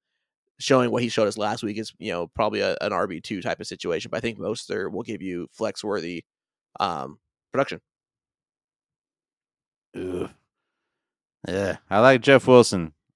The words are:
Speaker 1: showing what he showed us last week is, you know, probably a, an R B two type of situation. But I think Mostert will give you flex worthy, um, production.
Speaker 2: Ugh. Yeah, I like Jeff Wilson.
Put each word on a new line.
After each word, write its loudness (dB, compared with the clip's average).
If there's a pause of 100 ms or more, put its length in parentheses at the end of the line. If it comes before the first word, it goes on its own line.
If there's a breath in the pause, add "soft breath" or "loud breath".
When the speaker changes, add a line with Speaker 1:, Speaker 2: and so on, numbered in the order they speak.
(580)
Speaker 1:
showing 4
what 0
he -2
showed 2
us -4
last -4
week -6
is, -10
you -6
know, -4
probably -2
a, 0
an -2
R 0
B -8
two -8
type -4
of -12
situation. -6
But -6
I -4
think -6
Mostert -6
will -8
give -10
you -8
flex -6
worthy, -6 (560)
um, -4 (320)
production. -2 (2250)
Speaker 2:
Ugh. -8 (1200)
Yeah, -4 (120)
I 2
like 6
Jeff 6
Wilson. 6 (220)